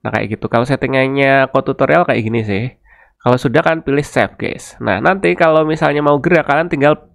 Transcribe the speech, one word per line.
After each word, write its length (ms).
Nah, 80
kayak 240
gitu. 80
Kalau 160
settingannya 880
Ko 160
Tutorial 400
kayak 160
gini 240
sih. 240
Kalau 160
sudah, 240
kalian 240
pilih 240
save, 320
guys. 400
Nah, 240
nanti 320
kalau 320
misalnya 320
mau 240
gerak, 240
kalian 240
tinggal 240